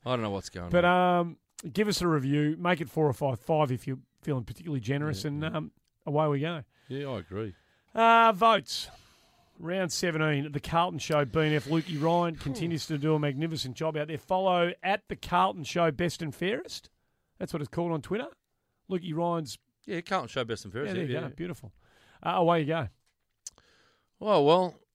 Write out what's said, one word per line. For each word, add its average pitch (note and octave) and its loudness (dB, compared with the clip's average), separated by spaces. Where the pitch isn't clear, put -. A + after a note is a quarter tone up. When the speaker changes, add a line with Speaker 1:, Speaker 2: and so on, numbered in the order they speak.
Speaker 1:
I B2+ -2
don't B2 0
know G#2+ -2
what's F#2+ -4
going F2 -8
Speaker 2:
But, F3 4
Speaker 1:
on. F3+ 4
Speaker 2:
um, E3+ -4
give G#3 2
us G3 0
a F3+ 2
review. D3 2
Make F3 0
it C#3+ -6
four D#3 2
or C3+ 2
five, C3 -2
five D3+ 0
if B2 -4
you're C3 -4
feeling C3 -2
particularly C#3+ -6
generous, C#3+ -2
Speaker 1:
Yeah, D#3 -2
Speaker 2:
and, D3 -4
Speaker 1:
yeah. D#3 -2
Speaker 2:
um, D#3 -6
away D3+ 2
we C#3+ 2
go. D#3 -4
Speaker 1:
Yeah, C#3 -6
I A#2+ -4
agree. G2+ -8
Speaker 2:
Uh, A3+ 8
votes. G#3+ 0
Round F3 -2
seventeen, D#3 0
The C#3+ -4
Carlton E3+ 0
Show, D3 2
B C3+ 0
N D3+ 4
F. D3 2
Lukey D#3 -2
Ryan E3+ 2
Speaker 1:
Phew. C#3 -14
Speaker 2:
continues D#3 -4
to D#3 -2
do D#3 2
a D3+ 2
magnificent D3 -2
job D#3 -4
out D3+ -4
there. D#3+ -6
Follow F#3 2
at G3 -2
The G3+ -6
Carlton F3+ 0
Show, E3+ 2
best D#3+ -2
and D#3 -6
fairest. - -6
That's - -8
what D3 -4
it's C3+ -8
called E3+ -2
on D3+ -4
Twitter. A#3 -4
Lukey F3 -4
Ryan's E3 -2
Speaker 1:
Yeah, F3 -6
Carlton E3 -2
Show, B2+ -4
best A2+ -6
and F#2 -12
fairest. D3 -4
Speaker 2:
Yeah, F#3 -4
there F#3 -4
Speaker 1:
Yeah, C#3+ -6
Speaker 2:
you B2 -2
Speaker 1:
yeah, D#3+ -4
Speaker 2:
go. - -8
Speaker 1:
yeah. - -14
Speaker 2:
Beautiful. D#3 -12
Uh, E3+ -4
away E3+ 4
you D3 -2
go. D3+ -2
Speaker 1:
Oh, F#3+ 4
well, E3+ 6